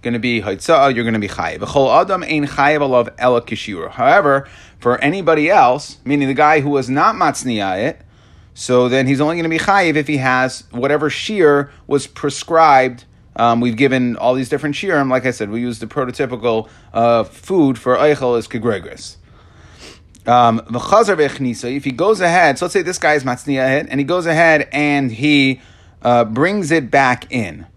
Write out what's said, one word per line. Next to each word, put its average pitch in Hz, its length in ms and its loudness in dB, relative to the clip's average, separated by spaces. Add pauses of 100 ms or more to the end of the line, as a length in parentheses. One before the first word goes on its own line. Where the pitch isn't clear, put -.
gonna 120 180 -4
be 120 200 -2
haitzah, 135 540 2
you're 117 100 -4
gonna 113 140 0
be 104 80 -4
chayiv. 82 320 -8
V'chol 135 420 2
adam 185 220 0
ein 147 240 -2
chayiv 143 320 0
alav 127 400 0
ela 123 240 2
kishira. 85 480 -10
However, 139 560 2 (320)
for 123 220 0
anybody 160 500 0
else, 147 540 2
meaning 139 240 -2
the 135 60 -2
guy 151 260 4
who 143 100 -4
was 135 180 -2
not 160 280 0
matzniah 113 720 -4
it, - 140 -10 (540)
so 123 320 0
then 131 200 0
he's 139 120 0
only 151 140 0
gonna 165 140 -4
be 160 100 -2
chayiv 175 380 2
if 151 100 -2
he 151 120 -2
has 127 520 0
whatever 139 400 -2
shear 147 600 0 (160)
was 139 180 -2
prescribed. 139 960 2 (320)
Um, 117 260 2
we've 120 140 -2
given 127 400 0
all 123 200 0
these 131 140 -4
different 147 280 -4
shirim. 147 340 -2
Like 127 160 0
I 127 60 -2
said, 104 180 -8
we 113 100 -6
use 120 200 -6
the 110 80 -12
prototypical, 120 800 -4 (240)
uh, 117 320 2
food 139 560 0
for 127 160 0
eichel 135 420 2
is 110 80 -6
kegregris. 107 680 -8 (1080)
Um, 117 360 4
v'chazar 196 560 0
v'echnisa, 131 580 -4
if 143 80 -8
he 143 80 -4
goes 185 300 0
ahead, 170 400 4
so 180 60 -4
let's 180 80 -6
say 190 80 2
this 175 160 -6
guy 151 160 2
is 143 100 -2
matzniah 135 560 -2
it, 151 100 -12
and 135 80 -4
he 143 60 -2
goes 170 200 -2
ahead 160 460 2
and 143 400 -2
he, 135 500 0 (420)
uh, 120 220 4
brings 156 460 -2
it 156 220 0
back 131 400 0
in. 92 340 -8 (100)